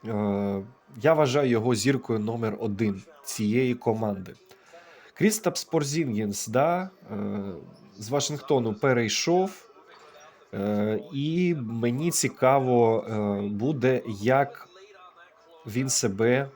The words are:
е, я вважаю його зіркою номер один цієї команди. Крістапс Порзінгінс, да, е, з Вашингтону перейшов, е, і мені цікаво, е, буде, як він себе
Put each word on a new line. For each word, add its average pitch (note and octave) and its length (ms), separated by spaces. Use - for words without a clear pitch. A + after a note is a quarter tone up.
е, G2+ 580
я D#3 120
вважаю C#3+ 360
його A#2 260
зіркою A#2+ 440
номер A2 400
один G2+ 440
цієї A#2+ 520
команди. G#2+ 600
Крістапс F#3 500
Порзінгінс, C#3 840
да, E3+ 420
е, - 60
з G#2+ 120
Вашингтону C#3 640
перейшов, C#3 960
е, G#2 460
і E3 460
мені A#2+ 520
цікаво, B2+ 960
е, G#2 340
буде, A#2+ 600
як C3+ 480
він B2+ 220
себе A#2+ 680